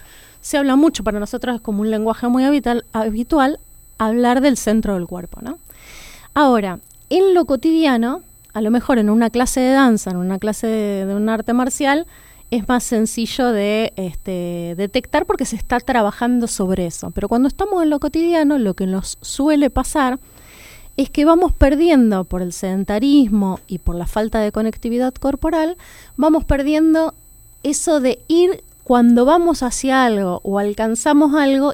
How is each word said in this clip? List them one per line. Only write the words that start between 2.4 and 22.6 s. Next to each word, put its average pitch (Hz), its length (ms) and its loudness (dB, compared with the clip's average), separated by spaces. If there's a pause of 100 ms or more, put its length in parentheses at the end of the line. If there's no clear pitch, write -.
habitual, 240 480 0
habitual 240 680 0 (380)
hablar 240 420 2
del 269 160 2
centro 208 380 0
del 180 140 -6
cuerpo, 180 340 -14
¿no? 254 160 -10 (760)
Ahora, 233 460 2 (300)
en 370 240 4
lo 349 100 4
cotidiano, 285 800 0 (320)
a 220 80 -4
lo 214 100 0
mejor 240 260 2
en 208 120 2
una 226 200 2
clase 247 300 -2
de 254 120 2
danza, 247 400 2
en 180 60 -4
una 185 220 -4
clase 214 280 -4
de, 208 380 -2
de 196 100 -4
un 214 120 -2
arte 220 240 -2
marcial, 269 540 0 (460)
es 233 160 -4
más 247 160 0
sencillo 233 680 -2
de, 214 440 -2
este, 175 840 -8
detectar 226 480 -2
porque 370 200 -2
se - 100 -6
está 240 240 -2
trabajando 240 680 0
sobre 185 380 -2
eso. 170 240 -10
Pero 190 180 -6
cuando 247 200 2
estamos 392 340 -2
en 320 80 2
lo 294 100 0
cotidiano, 311 600 0
lo 202 160 0
que 190 100 -4
nos 190 360 -6
suele 285 500 0
pasar 262 480 -2 (760)
es 269 140 -2
que 294 160 0
vamos 330 280 4
perdiendo, 269 680 4
por 180 200 -6
el 180 100 -8
sedentarismo 208 1120 0